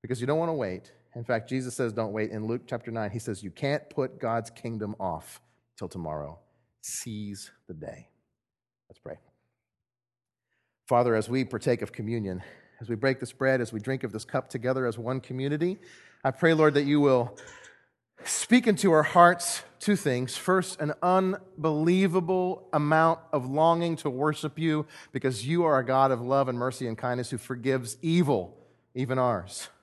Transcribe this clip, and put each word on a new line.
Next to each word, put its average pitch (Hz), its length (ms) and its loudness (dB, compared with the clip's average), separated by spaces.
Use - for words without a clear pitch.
Because 117 180 -6
you 123 60 -2
don't 151 140 2
want 165 80 -2
to 165 60 -2
wait. 95 360 -6
In 120 80 -10
fact, 113 260 -2
Jesus 127 280 -4
says, 117 160 -2
"Don't 107 200 -4
wait." 107 200 -4
In 107 140 -6
Luke 123 200 -4
chapter 117 240 -8
nine, 107 220 -6
he 117 80 -6
says, 104 240 -8
"You 90 80 -10
can't 143 360 -4
put 131 300 -6
God's 113 320 -4
kingdom 107 480 -8
off - 420 -8
till 90 120 -12
tomorrow." 78 520 -10
Seize 104 720 -12
the 92 60 -14
day. - 340 -16
Let's - 100 -20
pray. - 200 -16
Father, 120 260 4
as 107 140 0
we 127 160 0
partake 120 380 -2
of 101 100 -8
communion, 104 500 -6
as 113 80 -14
we 117 80 -4
break 127 240 0
this 123 120 -10
bread, 131 280 2
as 117 120 -4
we 110 60 -6
drink 131 240 -6
of 117 80 -6
this 107 140 -8
cup - 240 -6
together 127 380 -4
as 113 120 -4
one 123 220 -6
community, 147 580 -4
I 135 80 2
pray, 165 200 4
Lord, 151 220 6
that 143 100 4
you 147 160 4
will 127 380 2
speak - 420 2
into 202 240 2
our 156 140 6
hearts - 580 6
two 208 180 2
things. 127 400 -2
First, - 420 0
an 151 140 -2
unbelievable 185 1700 0
amount 160 480 4
of 127 160 -2
longing 165 480 2
to 151 140 -4
worship 147 480 -4
you 156 280 0
because 123 360 -4
you 170 180 2
are 147 140 4
a 120 80 0
God 135 240 4
of 120 100 0
love 131 280 0
and 123 100 -4
mercy 123 280 -4
and 113 120 -6
kindness 123 320 -4
who 120 80 -6
forgives 127 640 -4
evil, 147 600 2
even 131 240 -2
ours. 107 520 -2